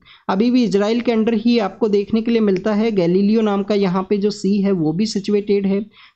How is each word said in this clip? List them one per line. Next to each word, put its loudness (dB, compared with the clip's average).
अभी 0
भी 2
इसराइल 0
के -2
अंडर 0
ही 2
आपको -2
देखने 0
के -4
लिए 2
मिलता 0
है। 0
गैलीलियो 2
नाम 0
का -2
यहाँ 0
पे 0
जो 0
सी -2
है 0
वो 0
भी -2
सिचुएटेड -2
है। 0